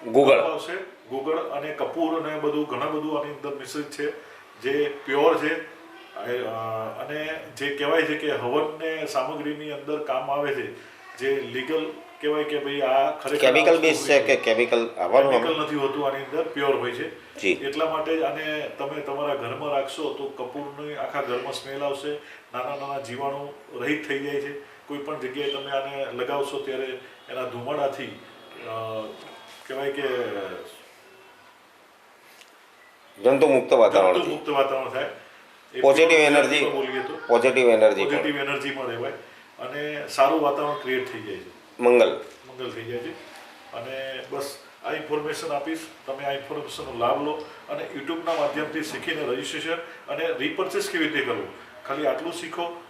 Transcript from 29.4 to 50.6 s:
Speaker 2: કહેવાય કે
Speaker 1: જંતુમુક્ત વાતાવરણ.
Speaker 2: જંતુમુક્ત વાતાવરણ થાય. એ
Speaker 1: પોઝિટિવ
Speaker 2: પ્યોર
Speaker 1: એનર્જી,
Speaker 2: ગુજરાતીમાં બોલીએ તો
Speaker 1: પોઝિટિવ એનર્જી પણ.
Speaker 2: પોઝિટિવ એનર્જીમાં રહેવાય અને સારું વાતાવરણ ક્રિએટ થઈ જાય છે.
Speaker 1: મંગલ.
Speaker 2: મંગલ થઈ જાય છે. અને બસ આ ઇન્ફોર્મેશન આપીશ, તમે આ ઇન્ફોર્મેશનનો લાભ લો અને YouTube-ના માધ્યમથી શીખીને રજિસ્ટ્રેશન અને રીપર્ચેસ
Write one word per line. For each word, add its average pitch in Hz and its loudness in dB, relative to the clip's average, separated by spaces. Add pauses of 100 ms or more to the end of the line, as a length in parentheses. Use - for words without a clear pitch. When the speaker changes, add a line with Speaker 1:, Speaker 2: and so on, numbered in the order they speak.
Speaker 2:
કહેવાય 139 -4
કે 139 -4 (3250)
Speaker 1:
જંતુમુક્ત 143 6
વાતાવરણ. 98 8
Speaker 2:
જંતુમુક્ત 151 -2
વાતાવરણ 135 2
થાય. 131 -2 (720)
એ 127 -4
Speaker 1:
પોઝિટિવ 151 8
Speaker 2:
પ્યોર 156 8
Speaker 1:
એનર્જી, 143 6
Speaker 2:
ગુજરાતીમાં 139 2
બોલીએ 131 -4
તો - -8
Speaker 1:
પોઝિટિવ 120 6
એનર્જી 107 6
પણ. 139 0
Speaker 2:
પોઝિટિવ 147 0
એનર્જીમાં 139 -4
રહેવાય 117 -6 (460)
અને 147 -8
સારું 143 4
વાતાવરણ 147 2
ક્રિએટ 127 -2
થઈ 110 -10
જાય 101 -10
છે. - -12
Speaker 1:
મંગલ. 120 8 (280)
Speaker 2:
મંગલ 127 -10
થઈ 117 -12
જાય 120 -6
છે. 117 -8 (600)
અને 131 -10
બસ 139 -8 (260)
આ 147 -4
ઇન્ફોર્મેશન 151 -4
આપીશ, 147 -4 (280)
તમે 135 -8
આ 139 -2
ઇન્ફોર્મેશનનો 139 -8
લાભ 147 2
લો 151 0 (360)
અને 147 -6
YouTube-ના 165 -4
માધ્યમથી 151 -2
શીખીને 151 -6
રજિસ્ટ્રેશન 147 -4 (340)
અને 156 -2
રીપર્ચેસ - -2